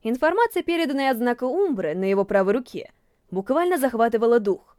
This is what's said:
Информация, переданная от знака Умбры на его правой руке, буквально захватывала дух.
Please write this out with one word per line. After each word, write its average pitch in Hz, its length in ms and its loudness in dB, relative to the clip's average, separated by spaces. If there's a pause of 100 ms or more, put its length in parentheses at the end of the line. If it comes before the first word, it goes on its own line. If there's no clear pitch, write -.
Информация, 339 600 0
переданная 277 480 0
от 233 60 -2
знака 240 260 -2
Умбры 254 500 -2
на 185 100 -4
его 196 200 2
правой 196 300 2
руке, - 380 -8 (380)
буквально 302 480 0
захватывала 233 600 2
дух. - 380 -4